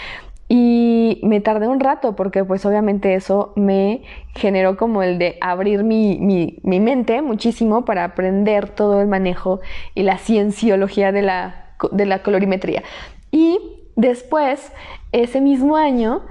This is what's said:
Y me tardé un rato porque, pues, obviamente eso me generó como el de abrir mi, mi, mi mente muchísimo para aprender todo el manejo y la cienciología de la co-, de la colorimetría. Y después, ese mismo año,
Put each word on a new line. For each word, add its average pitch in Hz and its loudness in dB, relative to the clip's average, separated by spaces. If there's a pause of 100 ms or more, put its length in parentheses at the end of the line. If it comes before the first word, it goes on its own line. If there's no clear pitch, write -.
(480)
Y 233 4
me 208 2
tardé 214 0
un 262 0
rato 269 0
porque, 196 -2
pues, 190 -2
obviamente 202 2
eso 196 -2
me 196 2 (320)
generó 190 0
como 226 0
el 180 0
de 175 -2
abrir 196 0
mi, 220 2
mi, 180 0
mi 185 0
mente 240 0
muchísimo 226 0
para 185 -2
aprender 202 0
todo 202 2
el 202 2
manejo 190 -2 (360)
y 180 0
la 190 0
cienciología 202 2
de 202 0
la 185 -6
co-, - -4
de 202 0
la 190 0
colorimetría. 190 0 (480)
Y 330 4 (360)
después, 262 0 (400)
ese 240 0
mismo 277 2
año, 277 0